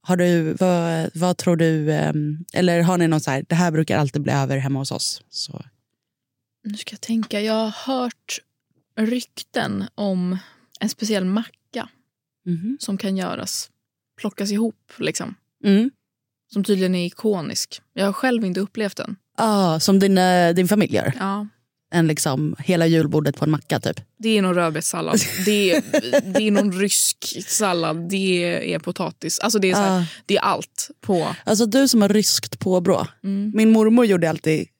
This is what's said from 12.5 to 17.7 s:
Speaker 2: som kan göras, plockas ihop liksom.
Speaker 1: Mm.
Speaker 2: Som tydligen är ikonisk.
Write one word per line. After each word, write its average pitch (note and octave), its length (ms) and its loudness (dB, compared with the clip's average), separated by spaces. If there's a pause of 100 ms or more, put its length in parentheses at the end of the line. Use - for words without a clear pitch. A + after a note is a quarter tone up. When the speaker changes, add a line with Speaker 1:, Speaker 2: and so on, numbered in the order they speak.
Speaker 2:
som G3 180 -6
kan F#3+ 180 -4
göras, - 540 -8 (500)
plockas G3+ 320 -6
ihop G#3+ 460 -4
liksom. - 360 -6 (300)
Speaker 1:
Mm. G#3 260 4 (600)
Speaker 2:
Som G3+ 120 -2
tydligen F#3 300 0
är F3 120 -2
ikonisk. - 760 -6 (120)